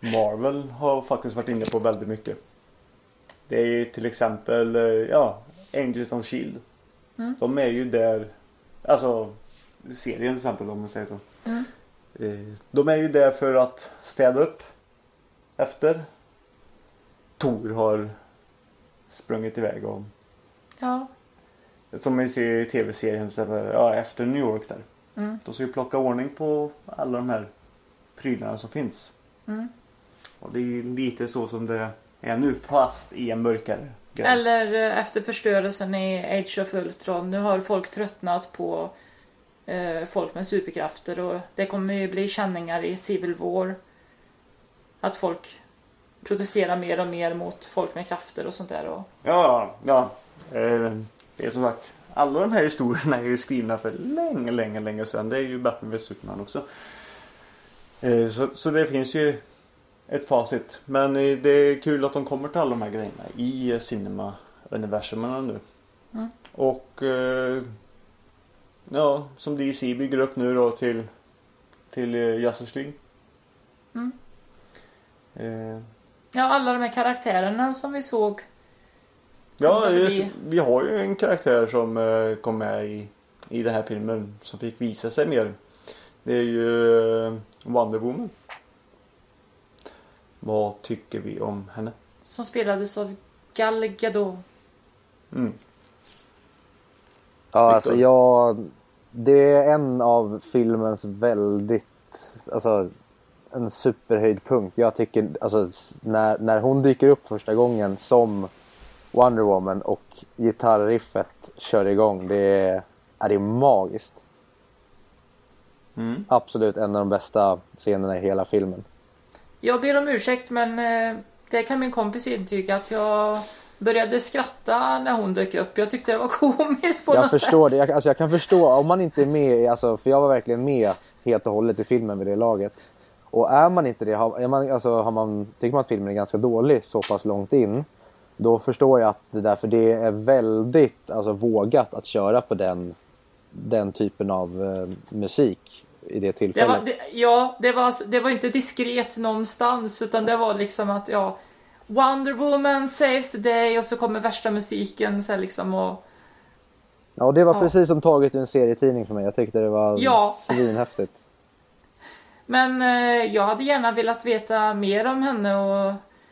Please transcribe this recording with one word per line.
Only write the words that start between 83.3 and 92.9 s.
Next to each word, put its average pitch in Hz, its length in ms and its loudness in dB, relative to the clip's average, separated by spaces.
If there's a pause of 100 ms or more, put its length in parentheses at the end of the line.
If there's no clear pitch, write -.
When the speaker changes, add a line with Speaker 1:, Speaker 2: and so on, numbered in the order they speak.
Speaker 1:
i 120 140 -6
den 113 100 0
här 107 100 -2
filmen 107 580 -6
som - 180 -18
fick 113 220 -10
visa 113 300 -6
sig 147 160 0
mer. 110 260 0 (720)
Det 123 100 -4
är 123 100 0
ju, 117 540 2 (300)
eh, 113 60 -6 (300)
Wonder 113 360 0
Woman. 139 300 -6 (2000)
Vad 107 420 -2
tycker - 380 -10
vi 104 200 -10
om 101 360 -8
henne? 110 160 -8 (320)
Speaker 2:
Som - 220 -12
spelades 202 520 -4